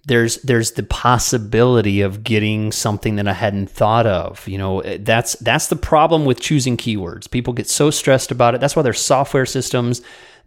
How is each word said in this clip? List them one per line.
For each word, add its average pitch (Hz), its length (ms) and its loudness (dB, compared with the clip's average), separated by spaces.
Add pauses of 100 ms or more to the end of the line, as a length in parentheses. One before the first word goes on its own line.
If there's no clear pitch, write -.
There's, 117 380 2
there's 117 300 0
the 131 100 -6
possibility 113 1160 2
of 101 240 -2
getting 107 480 0
something 104 440 -2
that 101 120 -2
I 95 40 0
hadn't 101 380 -2
thought 113 360 0
of. 90 420 -4
You 98 100 -8
know, 95 220 -4
eh, - 200 -8
that's, 110 360 0
that's 117 320 0
the 170 80 -2
problem 156 480 2
with 127 160 0
choosing 127 360 0
keywords. 98 540 -6
People 127 240 -4
get 117 140 -8
so 151 220 2
stressed 135 420 2
about 120 220 4
it. 120 60 -4
That's 143 140 0
why 160 80 2
there's 117 180 0
software 135 460 0
systems 123 560 -2 (440)